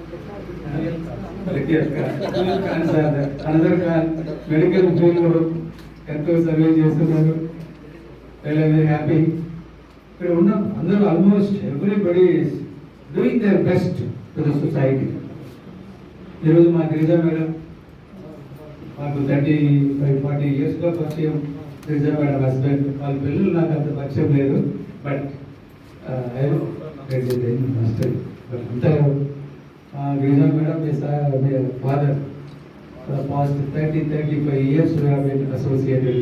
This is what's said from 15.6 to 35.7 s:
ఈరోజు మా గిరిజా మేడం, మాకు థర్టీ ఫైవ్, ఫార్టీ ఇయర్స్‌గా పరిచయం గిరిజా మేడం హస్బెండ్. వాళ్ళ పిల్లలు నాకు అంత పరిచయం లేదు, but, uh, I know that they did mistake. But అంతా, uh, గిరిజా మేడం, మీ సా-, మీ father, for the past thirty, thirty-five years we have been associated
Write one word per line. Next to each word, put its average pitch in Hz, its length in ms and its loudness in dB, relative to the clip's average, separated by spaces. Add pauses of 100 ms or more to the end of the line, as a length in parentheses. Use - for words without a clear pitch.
ఈరోజు 170 280 8
మా 165 160 2
గిరిజా 156 320 2
మేడం, 160 260 0 (1500)
మాకు 143 200 -4 (120)
థర్టీ 147 260 4 (440)
ఫైవ్, 139 240 2
ఫార్టీ 143 220 0 (120)
ఇయర్స్‌గా 165 400 0
పరిచయం 151 360 -2 (520)
గిరిజా 147 320 0
మేడం 135 260 2
హస్బెండ్. 135 400 2 (160)
వాళ్ళ 139 140 -4 (100)
పిల్లలు 175 320 0
నాకు 160 220 2
అంత 143 100 -2 (100)
పరిచయం 143 400 -2
లేదు, 139 200 2 (480)
but, 139 140 -4 (880)
uh, 127 140 -4 (160)
I 135 100 2
know - 120 0 (460)
that 127 200 -2
they 123 140 0
did 123 220 0 (160)
mistake. - 360 0 (340)
But 120 120 -8 (100)
అంతా, 139 200 2 (1080)
uh, 139 140 -4 (100)
గిరిజా 139 240 6 (100)
మేడం, 160 280 0
మీ 147 80 -2 (100)
సా-, 147 240 -2 (180)
మీ 139 80 2 (340)
father, 139 280 2 (880)
for 143 160 -8
the 139 140 -4
past 143 240 0 (200)
thirty, 156 260 0 (100)
thirty-five 147 520 0 (100)
years 160 260 4
we 143 140 2
have 139 160 0
been 135 140 -2 (140)
associated 131 640 0